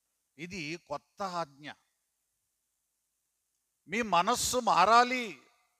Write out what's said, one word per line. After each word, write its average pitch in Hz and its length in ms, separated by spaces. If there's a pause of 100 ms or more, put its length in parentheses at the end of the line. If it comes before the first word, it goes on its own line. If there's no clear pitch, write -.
(380)
ఇది 170 400
కొత్త - 460
ఆజ్ఞ. 151 480 (2250)
మీ 202 140
మనస్సు 214 560
మారాలి. 226 840 (380)